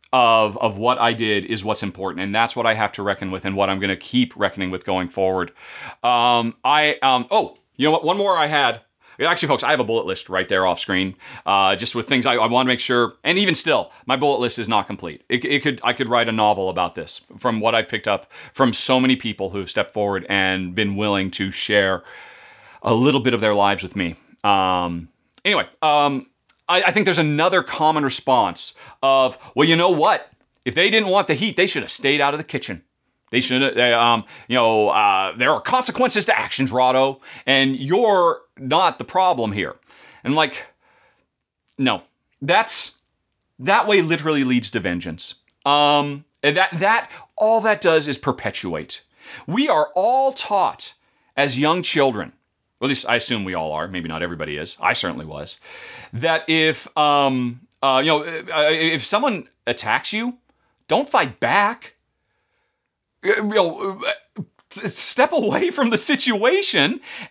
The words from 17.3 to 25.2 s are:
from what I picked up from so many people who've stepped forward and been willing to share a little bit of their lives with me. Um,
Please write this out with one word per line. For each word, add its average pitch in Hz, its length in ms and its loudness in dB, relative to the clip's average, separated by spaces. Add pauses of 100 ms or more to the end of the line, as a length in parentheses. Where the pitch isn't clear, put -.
from 117 220 -2
what 113 160 0
I 113 80 2
picked 110 240 -8
up 101 240 -2 (220)
from 127 200 2
so 131 280 0
many 127 160 2
people 101 340 -6
who've 95 180 -8
stepped - 240 -4
forward 101 360 -2
and 95 460 0
been 104 200 0
willing 101 380 0
to 95 180 -4
share 95 540 0 (800)
a 117 120 2
little 131 260 4
bit 120 140 0
of 107 60 -2
their 107 140 2
lives 98 280 0
with 92 140 -10
me. 87 180 -4 (300)
Um, 90 640 0 (360)